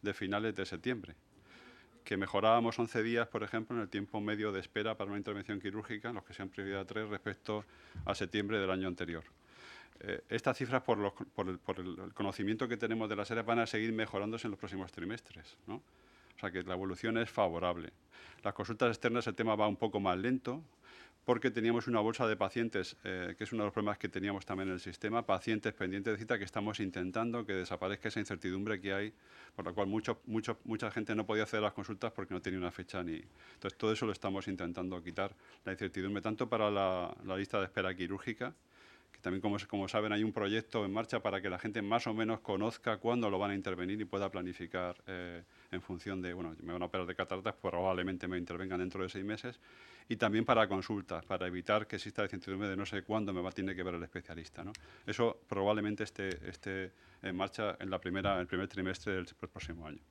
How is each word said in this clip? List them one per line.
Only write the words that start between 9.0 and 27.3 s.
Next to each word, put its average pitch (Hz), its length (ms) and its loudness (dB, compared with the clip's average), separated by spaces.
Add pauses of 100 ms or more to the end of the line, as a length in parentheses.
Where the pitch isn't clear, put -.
Eh, - 280 -4
estas 120 300 2
cifras, 123 240 2
por 113 160 4
los, 101 140 2 (220)
por 95 140 0
el, 90 100 -2
por 92 220 -4
el 90 340 -8
conocimiento 107 540 0
que 117 80 -2
tenemos 113 320 0
de 104 80 0
las 101 140 -2
áreas, 113 160 0
van 117 140 4
a 113 60 4
seguir 110 260 0
mejorándose 107 540 0
en 107 40 0
los 98 80 -6
próximos 95 340 -6
trimestres, 92 640 -10 (100)
¿no? 101 100 -6 (600)
O - 20 -20
sea 98 120 -2
que 90 120 -2
la 90 120 -2
evolución 95 420 0
es 113 140 2
favorable. 87 640 2 (500)
Las 101 80 0
consultas 113 380 4
externas, 117 360 2
el 101 80 -2
tema 110 220 4
va 107 100 6
un 104 100 4
poco 110 220 2
más 92 200 4
lento, 127 440 0 (640)
porque 123 260 4
teníamos 117 380 4
una 117 100 4
bolsa 113 300 4
de 107 80 4
pacientes, 104 580 0 (100)
eh, 92 340 -4
que 107 60 -2
es - 80 -6
uno 113 100 0
de 104 60 2
los 95 40 -2
problemas 104 240 0
que 101 140 -4
teníamos 98 340 -2
también 95 240 -2
en 92 60 0
el 87 60 -4
sistema, 110 440 -2
pacientes 107 480 2
pendientes 98 400 0
de 104 60 0
cita, 113 200 0
que 98 60 -2
estamos 104 340 -2
intentando 107 680 0